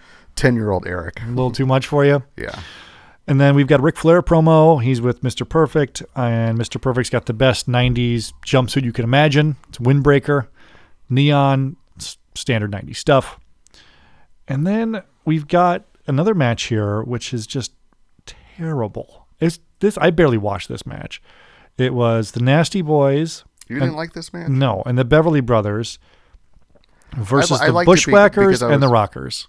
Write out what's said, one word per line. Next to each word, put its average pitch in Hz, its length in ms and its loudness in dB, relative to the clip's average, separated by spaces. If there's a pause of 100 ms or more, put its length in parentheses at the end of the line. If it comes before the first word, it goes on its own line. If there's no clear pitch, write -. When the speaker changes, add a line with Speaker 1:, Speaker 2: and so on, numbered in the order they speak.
(360)
Speaker 1:
ten-year-old 107 520 0
Eric. 87 360 -10
Speaker 2:
A 113 60 -10
little 123 220 -2
too 135 160 -2
much 131 200 0
for 147 160 0
you? 143 180 2 (140)
Speaker 1:
Yeah. - 240 -12 (680)
Speaker 2:
And 139 120 2
then 139 160 6
we've 143 120 4
got 139 140 4
Ric 120 140 0
Flair 165 260 4
promo. 160 640 4
He's 127 160 0
with 120 240 -2
Mister 127 220 -6
Perfect, 156 580 -2 (140)
and 113 400 -2
Mister 117 220 -6
Perfect's 127 300 -2
got 123 180 -4
the 120 60 -4
best 123 360 0
nineties 120 640 -2 (120)
jumpsuit 127 380 0
you 120 80 -4
can 117 140 -4
imagine. 143 500 2 (140)
It's - 100 -20
a 123 40 -6
windbreaker, 139 640 2 (600)
neon, 139 680 2 (200)
s-, - 200 -16 (180)
standard 107 360 -4
nineties - 280 -12
stuff. - 400 0 (1080)
And 139 180 -2
then 220 340 -2 (220)
we've 156 240 -2
got 175 380 2 (220)
another 156 260 0
match 127 300 0
here, 107 400 -2
which 120 300 -8
is 110 140 -6
just - 240 -8 (540)
terrible. - 1000 -10 (120)
It's 165 200 -2 (200)
this. 208 180 0
I 160 140 2
barely 156 260 2
watched 101 320 -6
this 117 160 -12
match. - 360 -14 (560)
It 127 160 0
was 117 380 0
the 117 100 -6
Nasty 151 400 2
Boys 151 640 0 (260)
Speaker 1:
You 117 80 -10
Speaker 2:
And 139 80 -2
Speaker 1:
didn't 147 120 -4
like 160 160 -10
this 165 200 -16
match? 170 160 -10
Speaker 2:
No, 131 360 -2
and 123 120 -4
the 127 80 0
Beverly 151 360 2
Brothers 113 580 -2 (1160)
versus 139 460 0
Speaker 1:
I, 147 40 2
I - 20 2
Speaker 2:
the 156 60 4
Speaker 1:
liked 175 140 0
it 170 40 8
be-, - 20 -
Speaker 2:
Bushwhackers 202 540 4
Speaker 1:
because 190 160 2
I 120 100 2
Speaker 2:
and 139 80 2
the 139 60 4
Speaker 1:
was, 123 60 2
Speaker 2:
Rockers. 98 560 -2